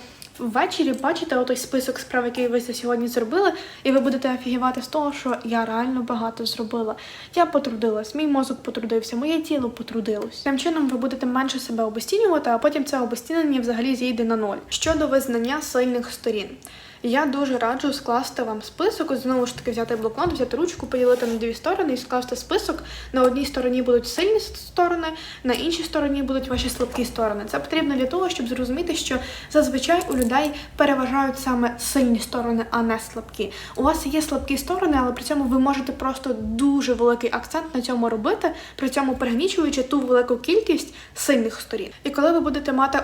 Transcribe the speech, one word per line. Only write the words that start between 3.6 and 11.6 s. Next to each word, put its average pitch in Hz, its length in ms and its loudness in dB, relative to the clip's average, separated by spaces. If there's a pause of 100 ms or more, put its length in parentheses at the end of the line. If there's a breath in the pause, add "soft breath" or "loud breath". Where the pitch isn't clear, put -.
і 269 100 4
ви 269 80 6
будете 262 340 0
офігівати 254 480 0
з - 60 -10
того, 294 240 0
що 254 320 -2
я 226 200 0
реально 240 380 -2
багато 226 440 -4
зробила. 220 480 -2 (400 loud breath)
Я 339 120 6
потрудилась, 226 680 0
мій 302 120 0
мозок 269 360 0
потрудився, 226 540 -2
моє 311 240 0
тіло 277 300 -2
потрудилось. 220 720 -4
Таким 277 160 0
чином 320 300 2
ви 254 80 0
будете 262 300 -2
менше 262 320 0
себе 226 260 -2